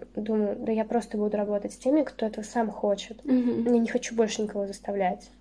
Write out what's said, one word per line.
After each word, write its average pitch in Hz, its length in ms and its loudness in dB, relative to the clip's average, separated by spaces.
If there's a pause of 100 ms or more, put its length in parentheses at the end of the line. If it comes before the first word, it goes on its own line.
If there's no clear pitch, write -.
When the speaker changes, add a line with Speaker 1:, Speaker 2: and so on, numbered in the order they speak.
(140)
Speaker 1:
думаю: 214 460 0
«Да 226 100 -2
я 220 140 0
просто 220 340 -2
буду 208 180 0
работать 208 360 -2
с - 60 -16
теми, 285 240 4
кто - 240 -2
этого 214 180 -6
сам 220 260 0
хочет». 208 540 -2
Speaker 2:
Мгм. 240 420 2
Speaker 1:
Я 240 140 6
не 226 80 2
хочу - 260 -4
больше 220 280 2
никого 202 260 -4
заставлять. 196 600 -2 (100)